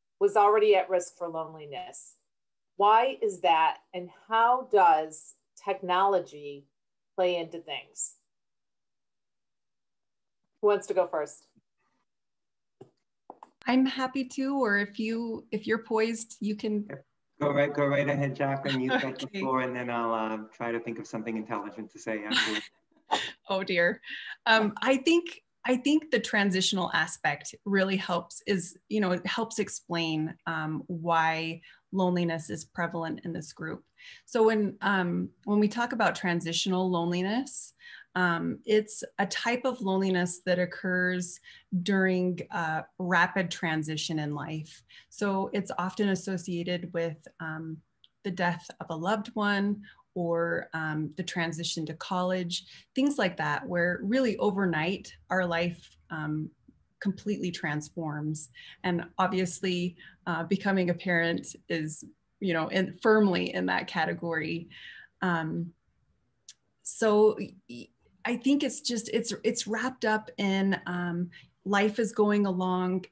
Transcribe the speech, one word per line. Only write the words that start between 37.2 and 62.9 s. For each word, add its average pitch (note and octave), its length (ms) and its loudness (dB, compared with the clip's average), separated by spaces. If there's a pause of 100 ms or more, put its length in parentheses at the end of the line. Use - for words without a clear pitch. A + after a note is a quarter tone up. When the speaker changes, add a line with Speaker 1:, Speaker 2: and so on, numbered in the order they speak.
Speaker 2:
um, E3+ 500 0
it's G#3+ 380 0 (160)
a G3+ 60 0
type A#3+ 400 -2
of B3 160 -2
loneliness F#3+ 640 0
that F3+ 140 2
occurs F3+ 800 -2 (420)
during, F#3 580 2 (120)
uh, D#3+ 300 -2 (180)
rapid F3+ 500 2
transition D#3 720 -2
in D3 160 -4
life. D#3 480 -10 (260)
So G3 440 -2
it's - 240 -4
often F#3+ 320 0
associated F3 840 -4
with, E3 340 -4 (120)
um, D#3+ 380 -10 (460)
the G3 80 -4
death F3 380 -2 (100)
of - 100 -12
a E3 60 -6
loved G#3 380 -2
one G3+ 480 0 (340)
or, E3+ 580 -2
um, D#3 440 -4
the F#3 60 -4
transition E3 640 -4
to E3 100 -6
college, F3+ 720 -2 (300)
things C#4 220 2
like F3+ 200 0
that, D3+ 300 -2
where F3 360 0
really A#3 340 2
overnight F#3 760 0 (160)
our F#3 160 0
life, E3+ 520 -2 (120)
um, D#3 400 -4 (500)
completely G3 520 -2
transforms. D3+ 1000 -6 (340)
And F3 220 0 (120)
obviously, F3+ 800 -2 (280)
uh, E3+ 180 -2
becoming F#3+ 460 2
a F3 40 2
parent E3+ 640 0 (120)
is, D#3 380 -4 (340)
you F#3 140 0
know, D#3+ 160 0
in, - 320 -2